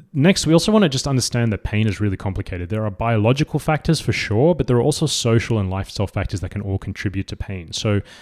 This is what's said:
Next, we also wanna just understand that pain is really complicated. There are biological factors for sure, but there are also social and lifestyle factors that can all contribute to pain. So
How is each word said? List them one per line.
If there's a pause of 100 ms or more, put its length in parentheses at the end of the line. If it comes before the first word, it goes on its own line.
(120)
Next,
we
also
wanna
just
understand
that
pain
is
really
complicated.
There
are
biological
factors
for
sure,
but
there
are
also
social
and
lifestyle
factors
that
can
all
contribute
to
pain.
So (200)